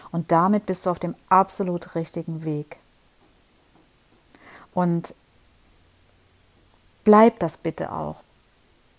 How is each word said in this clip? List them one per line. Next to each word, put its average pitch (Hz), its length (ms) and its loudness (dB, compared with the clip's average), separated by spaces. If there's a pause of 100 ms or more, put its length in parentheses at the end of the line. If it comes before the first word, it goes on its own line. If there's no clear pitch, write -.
(100)
Und 170 220 -4
damit 190 320 2
bist - 220 -4
du 185 40 0
auf 170 80 -4
dem 170 160 -6 (140)
absolut 185 680 0
richtigen 160 480 -8
Weg. 151 340 -6 (1900)
Und 175 420 -2 (1900)
bleib 220 380 6
das 165 180 -2
bitte - 340 -8
auch. 156 300 -10 (760)